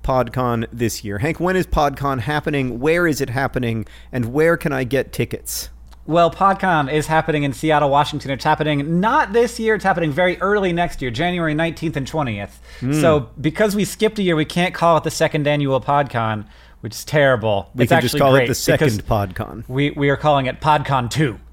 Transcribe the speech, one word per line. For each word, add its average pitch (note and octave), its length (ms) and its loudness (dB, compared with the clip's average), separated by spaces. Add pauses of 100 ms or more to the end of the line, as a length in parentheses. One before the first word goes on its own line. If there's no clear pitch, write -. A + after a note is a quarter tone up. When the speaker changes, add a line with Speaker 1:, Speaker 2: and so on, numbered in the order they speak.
Speaker 1:
PodCon B2 680 0
this A#2 320 -4
year. G2+ 140 -6
Hank, D#3 220 -2
when F#3 160 0
is F3+ 100 2
PodCon C#3 540 -2
happening? C#3 600 -2
Where E3 280 2
is C3 140 0
it C3 100 -2
happening? A#2 540 -2 (260)
And B2 220 -4
where D#3+ 240 4
can D3+ 160 -4
I C3 100 -2
get B2+ 300 -2
tickets? - 560 -6 (380)
Speaker 2:
Well, E3 240 4
PodCon F#3 600 2
is D3+ 140 0
happening D#3 380 0
in C#3 100 -2
Seattle, D3 380 2
Washington. C#3 400 0
It's B2+ 120 -6
happening D3+ 560 0
not A#3 340 2
this A#3 260 0
year. A3 160 2
It's F3 80 -6
happening F3 280 2
very F3+ 300 0
early G3 320 0
next E3+ 300 -2
year, B2+ 80 -4
January E3 420 -2
nineteenth D#3+ 420 -2
and C3+ 120 -4
twentieth. A2 520 -6 (200)
Speaker 1:
Mm. C#3+ 200 0
Speaker 2:
So D3+ 300 2 (100)
because F#3+ 360 0
we G3+ 100 2
skipped G#3+ 320 -2
a G3+ 60 -2
year, E3+ 120 2
we D#3 80 0
can't F3 300 -2
call E3+ 240 2
it D3 60 0
the D#3 80 -4
second D3+ 360 0
annual C#3 320 2
PodCon, A2+ 680 -2 (320)
which A2 160 -10
is - 100 -12
terrible. A2+ 720 2
Speaker 1:
We B2 80 2
Speaker 2:
It's A#2 80 2
Speaker 1:
can E3 100 4
just B2 140 0
Speaker 2:
actually D3 60 0
Speaker 1:
call C3+ 140 6
it C#3 40 6
Speaker 2:
great A#2+ 80 2
Speaker 1:
the B2 80 0
second C#3+ 420 2
Speaker 2:
because - 100 -8
Speaker 1:
PodCon. G#2 600 -4
Speaker 2:
we, C#3+ 220 0
we C#3+ 180 0
are C3+ 80 2
calling C#3 300 2
it - 120 -6
PodCon C#3+ 520 0
two. B2+ 280 -2 (140)